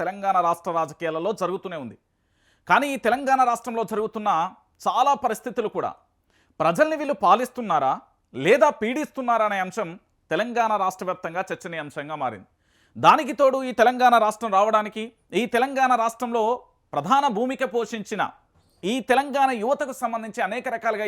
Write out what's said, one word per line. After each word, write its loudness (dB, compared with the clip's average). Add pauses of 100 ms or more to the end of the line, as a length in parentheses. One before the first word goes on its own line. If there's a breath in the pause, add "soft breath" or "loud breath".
తెలంగాణ -2 (120)
రాష్ట్ర -2
రాజకీయాలలో -4 (100)
జరుగుతూనే -6
ఉంది. -14 (760)
కానీ 4
ఈ -4
తెలంగాణ 2 (100)
రాష్ట్రంలో -4
జరుగుతున్న -4 (560)
చాలా 2 (120)
పరిస్థితులు -4
కూడా -4 (720)
ప్రజల్ని 2
వీళ్ళు -2
పాలిస్తున్నారా 2 (560)
లేదా 6 (120)
పీడిస్తున్నారా -2
అనే -4
అంశం -8 (420)
తెలంగాణ 0 (120)
రాష్ట్ర -4
వ్యాప్తంగా -6
చర్చనీయాంశంగా -10
మారింది. -6 (580)
దానికి 6
తోడు 4 (120)
ఈ -6
తెలంగాణ 4 (120)
రాష్ట్రం -4
రావడానికి, 2 (360)
ఈ 0 (120)
తెలంగాణ 2 (120)
రాష్ట్రంలో -2 (500)
ప్రధాన 2 (120)
భూమిక -2 (100)
పోషించిన -4 (680)
ఈ -2 (160)
తెలంగాణ 2 (140)
యువతకు -2 (100)
సంబంధించి -6
అనేక -6 (100)
రకాలుగా -2